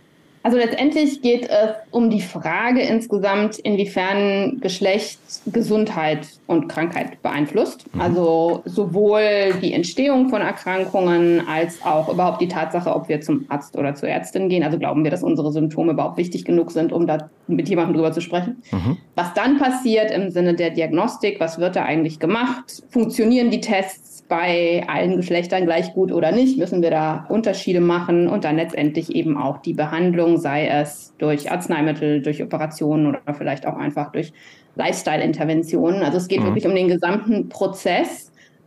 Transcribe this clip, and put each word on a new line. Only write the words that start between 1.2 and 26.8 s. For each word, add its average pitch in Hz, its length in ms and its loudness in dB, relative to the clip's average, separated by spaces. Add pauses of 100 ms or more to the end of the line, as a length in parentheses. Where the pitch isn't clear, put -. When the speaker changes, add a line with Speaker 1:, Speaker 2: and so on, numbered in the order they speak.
Speaker 1:
geht 240 280 2
es 214 220 4 (200)
um 233 180 4
die 208 120 2
Frage 202 600 0
insgesamt, 208 800 0
inwiefern 196 1000 0
Geschlecht 190 580 -2 (280)
Gesundheit 208 800 0 (200)
und 165 220 0
Krankheit - 520 -6
beeinflusst. - 600 -2 (100)
Speaker 2:
Mhm. 180 80 -2
Speaker 1:
Also 170 640 2
sowohl 202 960 2
die 185 120 0
Entstehung 262 560 2
von 220 120 0
Erkrankungen 175 1040 2
als 165 400 -4
auch 160 260 2
überhaupt 180 300 0
die 175 60 2
Tatsache, 165 480 -2
ob 151 140 -4
wir 151 100 0
zum 147 300 -2
Arzt 143 280 -8
oder 143 180 -2
zur - 120 -6
Ärztin 185 400 -2
gehen. 180 160 2
Also 156 160 0
glauben 143 240 0
wir, 156 80 2
dass 180 120 -4
unsere 156 280 0
Symptome 156 400 0
überhaupt 147 260 -2
wichtig 175 280 -4
genug 170 260 2
sind, 165 220 -2
um 170 120 2
da 156 240 -2 (180)
mit 156 200 0
jemandem 170 280 0
drüber 160 180 2
zu 165 80 -4
sprechen. 180 500 -4
Speaker 2:
Mhm. 101 260 -2 (180)
Speaker 1:
Was 175 180 -4
dann 262 260 2
passiert 226 500 2
im 190 220 -2
Sinne 175 240 2
der 170 140 0
Diagnostik, 165 720 -2
was 165 180 -4
wird 180 160 0
da 185 80 0
eigentlich 156 340 0
gemacht? 240 720 -2
Funktionieren 233 600 2
die 208 80 -2
Tests - 720 -4
bei 170 580 0
allen 180 300 0
Geschlechtern 175 480 0
gleich 165 300 0
gut 185 160 2
oder 165 200 2
nicht? 262 280 4
Müssen 170 240 0